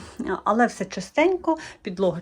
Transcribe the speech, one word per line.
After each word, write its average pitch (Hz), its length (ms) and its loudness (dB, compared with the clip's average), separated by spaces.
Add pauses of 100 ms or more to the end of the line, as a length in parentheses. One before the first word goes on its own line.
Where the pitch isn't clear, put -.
(200)
Е, - 240 -4
але 226 220 4
все - 180 -8
чистенько, 320 720 0 (240)
підлога 180 400 -2